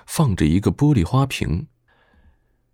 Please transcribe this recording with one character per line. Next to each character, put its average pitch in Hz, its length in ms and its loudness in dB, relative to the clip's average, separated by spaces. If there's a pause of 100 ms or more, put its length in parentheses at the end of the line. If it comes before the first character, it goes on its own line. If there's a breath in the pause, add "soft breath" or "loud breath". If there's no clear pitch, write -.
放 127 300 -2
着 78 100 2
一 82 140 2
个 104 100 0
玻 147 240 2
璃 98 100 2
花 131 220 0
瓶， 98 400 -6 (1080)